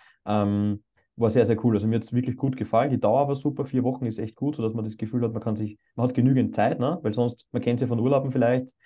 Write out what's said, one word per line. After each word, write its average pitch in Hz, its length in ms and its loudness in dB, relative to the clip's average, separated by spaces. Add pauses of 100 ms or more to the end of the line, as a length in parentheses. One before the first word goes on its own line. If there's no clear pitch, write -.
(260)
Ähm, 104 560 0 (360)
war 113 120 4
sehr, 113 160 4
sehr 110 180 0
cool, 113 120 4
also 104 100 0
mir 113 120 2
hat's - 160 -6
wirklich 123 220 -2
gut 135 220 -2
gefallen, 117 320 2
die 123 100 0
Dauer 127 280 2
war 139 80 -2
super, 139 300 -4
vier 127 180 0
Wochen 127 240 -2
ist 107 100 -6
echt 113 180 -8
gut, 143 200 -4
sodass 113 180 -2
man 113 120 -6
das 110 120 -10
Gefühl 120 260 -4
hat, 113 100 -2
man 113 100 -6
kann 110 120 -2
sich, 107 220 -6 (160)
man 120 140 0
hat 127 80 -2
genügend 127 400 4
Zeit, 117 240 0
ne? 143 240 -2
Weil 107 100 -2
sonst, 120 380 -2
man 120 100 -4
kennt's 120 220 0
ja 120 40 -2
von 117 120 -2
Urlauben 135 320 0
vielleicht, 127 420 0 (120)